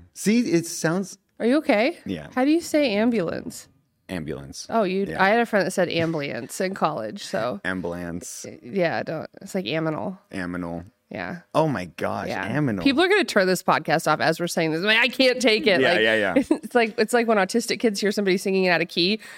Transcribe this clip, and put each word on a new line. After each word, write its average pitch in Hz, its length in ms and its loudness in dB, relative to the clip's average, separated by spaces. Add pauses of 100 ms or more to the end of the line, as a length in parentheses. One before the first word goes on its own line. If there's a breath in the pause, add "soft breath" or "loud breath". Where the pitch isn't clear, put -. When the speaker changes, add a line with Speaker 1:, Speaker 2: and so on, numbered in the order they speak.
(140)
Speaker 1:
See, 220 260 2
it 165 260 0
sounds 180 520 -4 (200)
Speaker 2:
Are 214 80 -2
you 247 120 4
okay? 277 460 2
Speaker 1:
Yeah. - 300 -8
Speaker 2:
How 254 100 0
do 285 60 4
you 330 100 4
say 294 340 0
ambulance? 220 760 -2 (400)
Speaker 1:
Ambulance. 71 600 -8
Speaker 2:
Oh, 226 140 0
you. 190 260 0
Speaker 1:
Yeah. 170 140 -4
Speaker 2:
I 190 60 4
had 226 120 4
a 233 60 0
friend 196 200 2
that 180 40 2
said 185 180 2
ambulance 147 720 -2
in 190 140 -2
college, 123 500 -2
so. 123 400 -4
Speaker 1:
Ambulance. 87 800 -6 (180)
Speaker 2:
Yeah, 135 420 -2
don't. 156 260 -8 (100)
It's 196 140 -12
like 190 120 -6
aminal. 160 520 -4 (140)
Speaker 1:
Aminal. 87 520 -6 (260)
Speaker 2:
Yeah. 101 300 -8 (140)
Speaker 1:
Oh 160 140 4
my 95 180 -4 (100)
gosh, 101 320 -6
Speaker 2:
Yeah. 98 280 -6
Speaker 1:
aminal. 123 280 0
Speaker 2:
People 277 180 2
are 370 60 2
gonna 381 160 2
turn 190 240 2
this 185 160 0
podcast 160 460 2
off 156 100 2
as 151 180 2
we're 175 100 -2
saying 165 240 0
this. 160 100 -2
Like, 214 160 4
I 247 100 4
can't 254 320 2
take 220 260 4
it. 180 140 6
Speaker 1:
Yeah, 127 120 4
Speaker 2:
Like, 110 100 4
Speaker 1:
yeah, 110 120 6
yeah. 101 220 2
Speaker 2:
<laughs> 262 140 2
it's - 240 -2
like, 233 240 2
it's 214 140 0
like 240 140 4
when 220 120 4
autistic 190 420 0
kids 214 200 2
hear 202 120 2
somebody 196 240 2
singing 190 320 2
out 170 120 4
of 170 80 -4
key, 190 300 0 (200 loud breath)